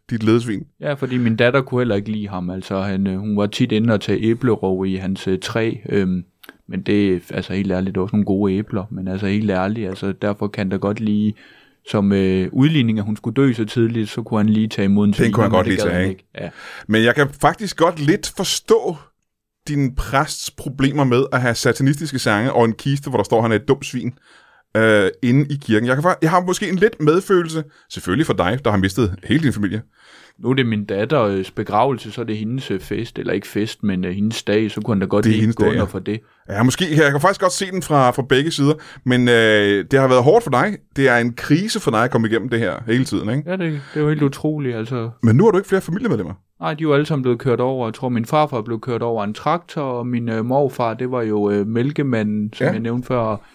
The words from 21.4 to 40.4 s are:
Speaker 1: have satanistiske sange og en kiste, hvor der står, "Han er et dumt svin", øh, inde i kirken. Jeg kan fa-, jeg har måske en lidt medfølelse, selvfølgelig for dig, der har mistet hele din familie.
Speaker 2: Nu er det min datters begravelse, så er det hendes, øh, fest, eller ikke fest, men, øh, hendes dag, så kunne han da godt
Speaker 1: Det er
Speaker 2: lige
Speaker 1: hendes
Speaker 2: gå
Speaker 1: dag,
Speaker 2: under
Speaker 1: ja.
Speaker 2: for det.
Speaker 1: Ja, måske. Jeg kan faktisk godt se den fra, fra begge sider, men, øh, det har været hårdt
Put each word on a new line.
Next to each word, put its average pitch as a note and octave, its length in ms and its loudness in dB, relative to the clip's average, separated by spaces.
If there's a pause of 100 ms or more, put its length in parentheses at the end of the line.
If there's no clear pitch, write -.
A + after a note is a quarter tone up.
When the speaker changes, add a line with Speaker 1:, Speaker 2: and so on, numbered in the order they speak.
Speaker 1:
have B2 140 0
satanistiske C3+ 640 0
sange A2+ 340 0
og A#2+ 120 4
en A2+ 80 2
kiste, C#3 380 -4
hvor B2 80 -2
der G2+ 60 2
står, A2+ 180 2
"Han A2+ 100 2
er A2 40 4
et G#2 120 -4
dumt C3+ 180 2
svin", B2 260 -6 (640)
øh, G#2+ 320 4 (140)
inde C3 320 4
i - 80 -6
kirken. A2+ 260 2
Jeg B2+ 80 2
kan D3 140 0
fa-, F3 120 0
jeg D#3+ 80 2
har E3+ 160 4
måske F#3 220 -2
en F3+ 80 -2
lidt G#3 240 2
medfølelse, D#3+ 640 2 (260)
selvfølgelig A2+ 360 -2
for - 60 0
dig, F#2+ 320 0
der A#2 60 2
har G#2 80 2
mistet F#2+ 360 0 (100)
hele D3+ 180 2
din C3+ 100 2
familie. G2+ 300 -4 (560)
Speaker 2:
Nu A#2 120 -2
er C3 40 2
det C3 120 2
min G#2+ 180 -2
datters G#2 680 0
begravelse, A2 600 -2
så B2 80 -8
er A#2+ 40 -4
det A2 120 -6
hendes, A2+ 340 -6
øh, F#2+ 100 -4
fest, G#2+ 380 -8
eller - 140 -4
ikke G2+ 140 -4
fest, - 360 -6
men, F#2 220 0
øh, F2+ 80 -4
hendes G#2 300 -2
dag, G#2+ 280 0
så G#2+ 100 -8
kunne A2 140 -2
han G2 60 0
da F#2+ 60 -2
godt G#2 180 2
Speaker 1:
Det A2 60 6
er - 20 6
Speaker 2:
lige A2 80 2
Speaker 1:
hendes A2+ 160 2
Speaker 2:
gå G#2+ 80 2
Speaker 1:
dag, G#2+ 60 4
Speaker 2:
under - 120 2
Speaker 1:
ja. G2 40 -2
Speaker 2:
for F#2+ 120 -6
det. G2+ 220 -6 (280)
Speaker 1:
Ja, G2 140 -2
måske. C3 220 2 (120)
Jeg D3 140 6
kan C#3+ 100 0
faktisk F#3+ 200 2
godt F#3 120 2
se F#3+ 180 -6
den F#3 120 -4
fra, C3+ 280 4
fra C3 180 -2
begge C#3 220 4
sider, D3 240 2 (300)
men, B2 240 4
øh, G#2+ 600 4
det C3+ 100 4
har C3+ 80 4
været B2+ 160 6
hårdt G#3 200 4